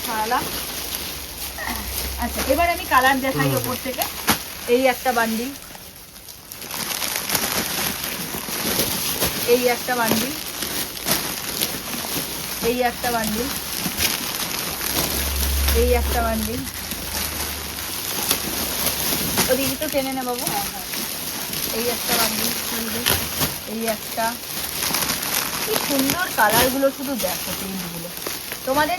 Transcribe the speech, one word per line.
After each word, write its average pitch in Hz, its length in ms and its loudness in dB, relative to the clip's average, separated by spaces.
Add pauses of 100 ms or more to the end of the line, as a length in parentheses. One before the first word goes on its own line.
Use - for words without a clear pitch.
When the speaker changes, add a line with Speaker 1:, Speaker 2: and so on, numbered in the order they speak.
Speaker 1:
সরালাম। 233 380 0 (1800)
আচ্ছা, - 160 -2 (140)
এবার 339 220 4
আমি 359 180 -4
কালার 262 320 8
দেখাই 277 240 2
Speaker 2:
হুম। 269 100 4
Speaker 1:
ওপর 247 160 0 (100)
থেকে। 254 180 -2 (720)
এই 262 80 6 (120)
একটা 254 260 0
বান্ডিল, 226 320 0 (4000)
এই 247 80 6 (140)
একটা 247 240 -2
বান্ডিল, 226 340 4 (2250)
এই 247 80 2 (120)
একটা 240 260 -2
বান্ডিল, 220 320 0 (2250)
এই 247 80 6 (120)
একটা 233 260 2
বান্ডিল। 220 340 0 (3000)
ওদিকে 269 300 2
তো 311 120 0
টেনে 269 240 2
নে 254 120 -2
বাবু। 247 160 -2 (1300)
এই 233 120 0
একটা 233 300 0
বান্ডিল, 226 840 0 (680)
এই 226 140 -2
একটা। 226 380 0 (1400)
কি 214 100 0 (140)
সুন্দর 269 380 4 (100)
কালারগুলো, 247 520 6 (100)
শুধু 285 180 -2
দেখো - 440 -2
প্রিন্টগুলো। 175 500 -6 (560)
তোমাদের 302 340 4